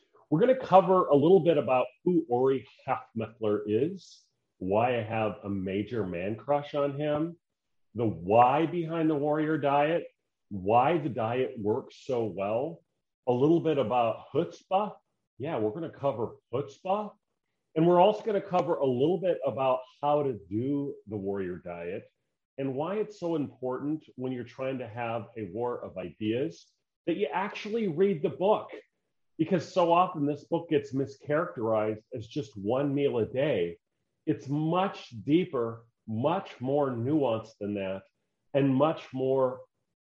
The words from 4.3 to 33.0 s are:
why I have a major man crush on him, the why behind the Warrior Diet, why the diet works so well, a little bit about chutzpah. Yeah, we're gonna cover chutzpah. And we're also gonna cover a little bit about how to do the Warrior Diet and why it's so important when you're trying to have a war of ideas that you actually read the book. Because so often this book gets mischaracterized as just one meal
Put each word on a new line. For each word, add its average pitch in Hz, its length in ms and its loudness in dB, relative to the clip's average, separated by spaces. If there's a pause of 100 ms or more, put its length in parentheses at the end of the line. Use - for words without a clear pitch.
why 110 380 0
I 117 60 -2
have 107 400 -4
a 104 60 -10
major 98 580 -4
man 90 300 -6
crush 143 400 -4
on 143 200 -2
him, 151 400 -2 (600)
the 117 100 0
why 117 580 4
behind 160 460 -2
the 156 60 2
Warrior 151 420 0
Diet, 143 460 2 (460)
why 117 480 4
the 147 100 -4
diet 120 500 -2
works 110 380 -2 (100)
so 117 200 -2
well, 107 520 -4 (480)
a 127 60 4
little 143 260 6
bit 151 200 0
about 120 540 2
chutzpah. 185 600 -2 (480)
Yeah, 143 180 -4
we're 107 160 0
gonna 165 160 -8
cover 117 460 -4 (180)
chutzpah. 185 560 -4 (680)
And 160 100 4
we're 175 140 6
also 196 240 4
gonna 202 160 0
cover 170 360 -2
a 139 100 0
little 143 340 2
bit 175 260 0
about 131 340 0 (220)
how 147 220 2
to 131 120 -4 (140)
do 139 440 -2 (120)
the 104 100 -8
Warrior 95 480 -6
Diet 87 460 -10 (460)
and 135 180 -4
why 160 220 -4
it's 214 240 -6
so 170 160 -2
important 135 680 -6 (140)
when 127 160 -6
you're 123 100 -6
trying 131 360 -8
to 123 100 -10
have 113 380 -6 (100)
a 110 160 -8
war 120 320 -4
of 90 120 -14
ideas 110 720 -4 (400)
that 170 120 -2
you 202 140 0
actually 208 540 -4
read 180 340 2
the 175 100 -2
book. 185 400 0 (640)
Because 160 360 0
so 170 200 4
often 170 340 2
this 143 180 -4
book 165 240 -2
gets 143 240 0
mischaracterized 117 1120 -2 (140)
as 101 100 -10
just - 300 -8
one 127 360 0
meal 135 260 0